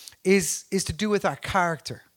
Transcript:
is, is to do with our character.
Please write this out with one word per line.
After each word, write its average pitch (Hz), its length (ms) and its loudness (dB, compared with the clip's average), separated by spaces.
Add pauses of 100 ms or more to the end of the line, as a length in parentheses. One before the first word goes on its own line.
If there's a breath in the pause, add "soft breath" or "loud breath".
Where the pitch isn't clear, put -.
(240 loud breath)
is, 190 460 2
is 196 140 0
to 175 100 -6
do 208 160 -2
with 202 160 2
our 143 100 0
character. 165 680 -2 (140)